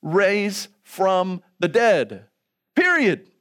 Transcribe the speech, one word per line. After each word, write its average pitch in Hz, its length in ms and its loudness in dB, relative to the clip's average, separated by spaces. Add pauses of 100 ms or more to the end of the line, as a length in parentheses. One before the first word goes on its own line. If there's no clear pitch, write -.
raise 202 640 -2 (160)
from 185 600 -2 (180)
the 175 80 -2
dead? 151 560 0 (500)
Period. 311 560 0 (100)